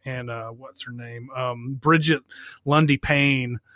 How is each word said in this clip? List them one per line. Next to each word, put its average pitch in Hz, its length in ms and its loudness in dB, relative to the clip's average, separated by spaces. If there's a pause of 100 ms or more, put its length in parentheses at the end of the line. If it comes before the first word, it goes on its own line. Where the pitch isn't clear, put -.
and, 127 260 -10
uh, 113 200 -10
what's 131 320 -18
her 123 100 -14
name? 120 420 -14
Um, 123 460 -6
Bridget 156 420 4 (420)
Lundy 147 320 4
Payne, 135 640 0 (160)